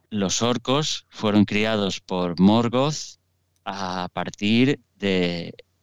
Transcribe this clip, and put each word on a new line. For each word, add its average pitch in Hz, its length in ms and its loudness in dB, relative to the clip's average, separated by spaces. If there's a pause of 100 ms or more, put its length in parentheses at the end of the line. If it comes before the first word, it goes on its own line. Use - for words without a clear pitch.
Los 101 320 -2
orcos 123 680 -2
fueron 104 360 2
criados 104 560 0
por 90 380 -4
Morgoth 117 800 2 (460)
a 92 480 -6
partir 110 680 0 (180)
de 87 560 -2 (300)